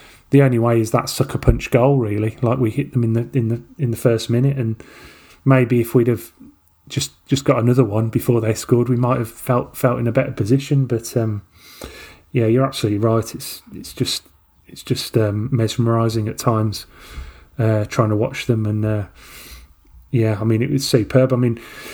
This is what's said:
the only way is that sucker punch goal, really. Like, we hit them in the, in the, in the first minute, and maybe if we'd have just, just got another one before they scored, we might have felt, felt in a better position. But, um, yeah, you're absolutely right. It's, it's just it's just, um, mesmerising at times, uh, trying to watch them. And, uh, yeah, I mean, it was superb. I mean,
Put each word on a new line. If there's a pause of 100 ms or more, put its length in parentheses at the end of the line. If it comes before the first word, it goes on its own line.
(300)
the
only
way
is
that
sucker
punch
goal,
really.
Like,
we
hit
them
in
the,
in
the, (160)
in
the
first
minute,
and (640)
maybe
if
we'd
have (560)
just, (140)
just
got
another
one
before
they
scored,
we
might
have
felt,
felt
in
a
better
position.
But,
um, (880)
yeah,
you're
absolutely
right.
It's, (120)
it's
just (480)
it's
just,
um,
mesmerising
at
times, (760)
uh,
trying
to
watch
them.
And,
uh, (1040)
yeah,
I
mean,
it
was
superb.
I
mean, (340)